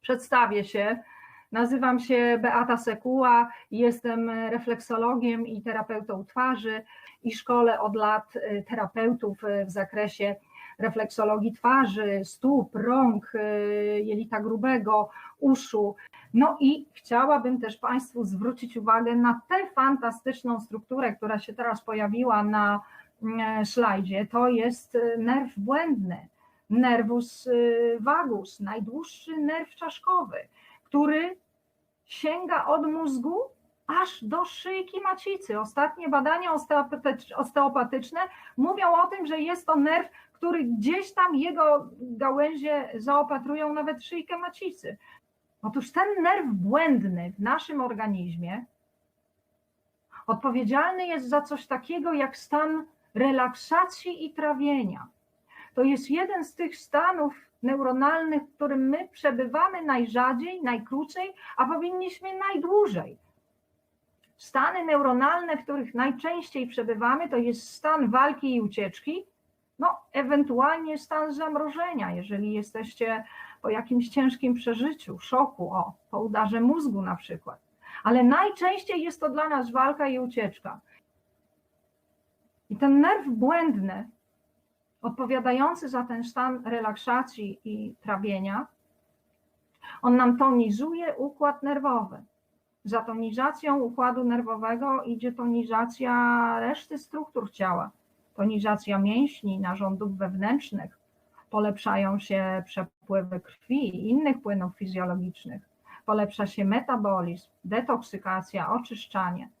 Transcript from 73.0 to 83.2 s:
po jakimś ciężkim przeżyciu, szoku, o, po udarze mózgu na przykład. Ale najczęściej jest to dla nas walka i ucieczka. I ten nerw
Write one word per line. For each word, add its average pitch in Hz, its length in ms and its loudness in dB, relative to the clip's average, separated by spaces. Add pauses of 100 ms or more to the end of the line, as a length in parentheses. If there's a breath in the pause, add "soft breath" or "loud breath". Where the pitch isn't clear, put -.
po - 60 -4
jakimś 233 400 0
ciężkim 262 460 2
przeżyciu, 240 640 -4
szoku, 262 560 0
o, - 180 -2 (180)
po 208 100 -4
udarze 220 400 0
mózgu 247 420 2
na 180 140 -4
przykład. - 420 -14 (460 loud breath)
Ale 247 200 8
najczęściej 370 800 4
jest 339 180 -6
to 302 80 0
dla 302 200 0
nas 254 220 0
walka 277 380 2
i 254 100 0
ucieczka. 247 640 -6 (1900 soft breath)
I 202 60 -4
ten 277 240 8
nerw 339 280 4